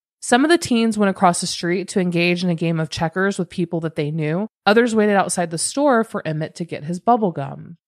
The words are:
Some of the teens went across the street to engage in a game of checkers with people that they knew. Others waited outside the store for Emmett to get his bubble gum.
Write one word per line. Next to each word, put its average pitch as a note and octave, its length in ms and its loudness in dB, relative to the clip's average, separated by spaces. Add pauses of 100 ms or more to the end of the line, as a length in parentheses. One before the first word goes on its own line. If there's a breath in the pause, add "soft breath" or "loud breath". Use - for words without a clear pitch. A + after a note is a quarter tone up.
(200)
Some B3+ 240 2
of D#4 60 4
the E4+ 80 6
teens A3+ 400 0
went G3+ 120 4
across F3+ 300 2
the F3+ 60 -4
street F3+ 420 -4
to G3+ 120 -2
engage F3 420 2
in F3+ 80 0
a E3 60 0
game E3 240 0
of D#3 100 -4
checkers F#3+ 480 -2
with F3 120 -4
people E3+ 300 -4
that D#3+ 140 -6
they D3 160 -2
knew. D#3+ 380 -2 (180)
Others A3+ 280 4
waited G#3 200 4
outside F3+ 360 0
the E3 80 -6
store C4+ 440 0
for - 240 -8
Emmett D#3 300 -6
to E3+ 80 -8
get D3+ 200 -10
his F3 140 -6
bubble A3 320 2
gum. C#3+ 460 -10 (120)